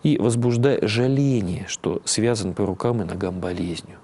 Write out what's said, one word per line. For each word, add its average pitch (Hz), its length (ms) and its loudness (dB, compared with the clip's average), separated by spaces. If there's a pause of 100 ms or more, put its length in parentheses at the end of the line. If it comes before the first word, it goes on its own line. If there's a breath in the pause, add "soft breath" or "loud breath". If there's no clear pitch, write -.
и 151 140 4
возбуждая 120 680 2
жаление, 117 800 0
что - 380 -4
связан 107 500 0
по 104 100 0
рукам 107 380 -2
и - 20 -4
ногам 92 360 -6
болезнью. 87 640 -6